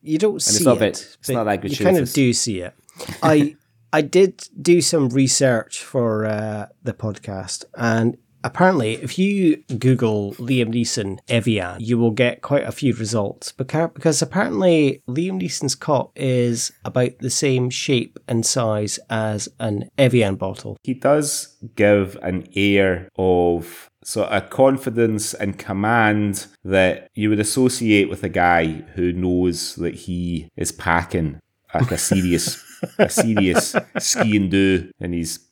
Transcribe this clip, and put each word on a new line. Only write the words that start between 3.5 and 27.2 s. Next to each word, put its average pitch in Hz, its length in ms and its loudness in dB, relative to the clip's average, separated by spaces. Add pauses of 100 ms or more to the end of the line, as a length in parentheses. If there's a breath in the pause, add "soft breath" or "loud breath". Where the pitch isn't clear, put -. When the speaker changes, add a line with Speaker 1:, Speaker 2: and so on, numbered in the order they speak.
Speaker 1:
<laughs> - 200 -16
I 156 80 2
did 180 480 2 (100)
do 170 220 4
some 143 280 0
research 127 760 0
for, 113 420 -2
uh, 107 420 -6 (160)
the 110 100 -6
podcast, 95 720 -10 (120)
and 113 400 0 (260)
apparently, 131 500 0
if - 260 -8
you 190 380 2 (220)
Google 110 560 2
Liam 123 380 0
Neeson 113 440 -4 (100)
Evian, 101 540 0
you 117 160 0
will 117 140 4
get 123 300 0
quite 139 220 0
a - 80 -8
few 123 220 0
results, 107 580 -6
beca-, 156 420 -4
because 156 280 0
apparently 165 880 2
Liam 180 320 -4
Neeson's 147 340 -4
cock - 400 -2
is 123 560 -2 (140)
about 127 340 -2
the 127 120 -6
same 127 380 0
shape 127 480 -2 (120)
and 113 160 0
size 107 520 -2 (120)
as 110 400 -4 (100)
an 104 380 -4
Evian 120 380 4
bottle. 95 480 -10
Speaker 2:
He 127 100 -4
does 143 640 -2 (180)
give 101 460 4
an 92 340 -6
air 98 640 2
of 87 720 0 (160)
sort - 240 -2
of 98 220 -2
confidence 117 840 2
and 98 260 -4
command 107 880 0 (160)
that 92 520 2
you 107 140 0